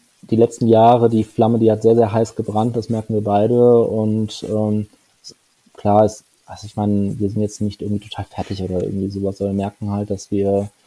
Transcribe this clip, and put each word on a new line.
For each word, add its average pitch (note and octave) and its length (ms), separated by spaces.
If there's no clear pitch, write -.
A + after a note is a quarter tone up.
die - 120
letzten A#2 320
Jahre, A#2 400
die A2 160
Flamme, A2+ 360
die A2 120
hat G#2+ 120
sehr, A2+ 120
sehr A2+ 160
heiß A2+ 240
gebrannt, A2 400
das A2+ 140
merken A2+ 240
wir G#2 100
beide. A#2 600
Und, A2 640
ähm, G#2+ 380
s-, - 120
klar G3+ 260
ist, - 200
also - 180
ich G#2 100
meine, G2+ 440
wir G2+ 100
sind G#2+ 120
jetzt G#2 200
nicht G#2 220
irgendwie G2+ 260
total - 160
fertig F#2+ 380
oder F#2 200
irgendwie G2 280
sowas, G2 280
aber G2 120
wir G2 40
merken G2+ 360
halt, G2+ 180
dass G2 220
wir, G2+ 400